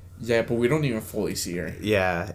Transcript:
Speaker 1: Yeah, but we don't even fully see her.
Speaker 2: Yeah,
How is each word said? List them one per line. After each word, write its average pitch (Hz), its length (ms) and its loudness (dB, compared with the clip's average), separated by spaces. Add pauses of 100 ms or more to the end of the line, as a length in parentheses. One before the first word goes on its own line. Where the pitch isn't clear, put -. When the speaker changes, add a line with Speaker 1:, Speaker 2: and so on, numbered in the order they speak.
(220)
Speaker 1:
Yeah, 117 220 2
but 123 100 -2
we 120 160 4
don't 151 160 2
even 113 160 0
fully 101 340 -2
see 87 220 -4
her. 85 240 -6
Speaker 2:
Yeah, 92 540 2